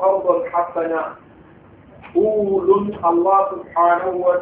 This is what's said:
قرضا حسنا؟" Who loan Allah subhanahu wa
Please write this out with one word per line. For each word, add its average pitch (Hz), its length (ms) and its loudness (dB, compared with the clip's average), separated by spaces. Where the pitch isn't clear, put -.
قرضا 185 480 0
حسنا؟" 165 680 -4
Who 349 60 2
loan 202 340 0
Allah 185 500 2
subhanahu 175 640 0
wa 180 240 2